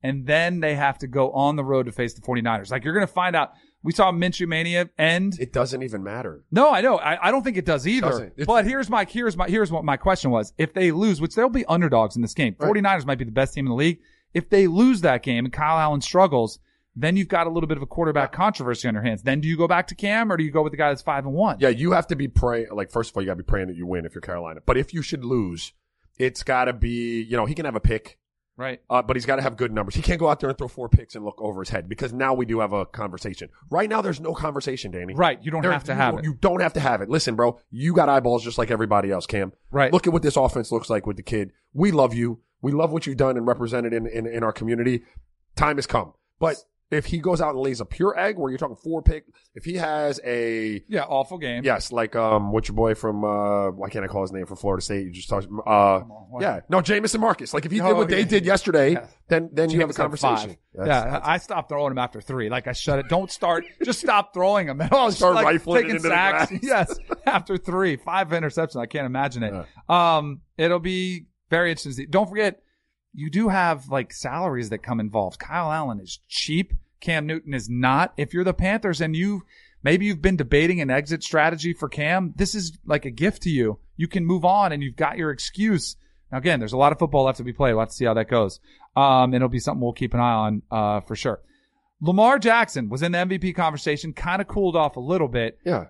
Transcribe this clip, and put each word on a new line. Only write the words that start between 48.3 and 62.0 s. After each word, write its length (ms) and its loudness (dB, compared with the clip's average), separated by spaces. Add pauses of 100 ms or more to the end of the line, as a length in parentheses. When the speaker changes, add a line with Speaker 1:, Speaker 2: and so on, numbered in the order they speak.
Speaker 2:
where 120 -4
you're 80 -8
talking 180 -6
four 260 -6
pick, 220 -4 (300)
if 100 -18
he 100 -10
has 500 -4
a 640 -4
Speaker 1:
Yeah, 140 -4
awful 360 -4
game. 260 -8
Speaker 2:
Yes, 280 -2
like, 240 -4
um, 360 2
what's 160 -2
your 80 -6
boy 180 2
from, 300 -4
uh, 460 0
why 200 -10
can't 140 -6
I 40 -6
call 140 -4
his 100 -6
name 140 -8
from 120 -14
Florida 240 -2
State? 220 -4
You 60 -10
just 180 -14
talked, 180 -2
uh, 540 4
Speaker 1:
Come 120 -16
on, 180 -20
what? 120 -6
Speaker 2:
yeah. 260 -2
No, 120 4
Jameson 400 0
Marcus. 320 0
Like, 140 -2
if 60 -4
he 80 0
Speaker 1:
Oh, 80 2
Speaker 2:
did 80 4
what 120 2
they 120 2
Speaker 1:
yeah. 60 4
Speaker 2:
did 200 2
yesterday, 460 4
Speaker 1:
Yeah. 140 -2 (220)
Speaker 2:
then, 240 2
then 180 2
you 100 2
have 100 2
a 20 -8
Speaker 1:
Jameson 100 -2
had 180 -2
Speaker 2:
conversation. 300 2
Speaker 1:
five. 80 -18 (180)
Speaker 2:
Yes, 100 -4
Speaker 1:
Yeah, 240 2
Speaker 2:
that's 180 -4
Speaker 1:
I 100 2
stopped 300 -6
throwing 240 -2
him 60 -4
after 220 -4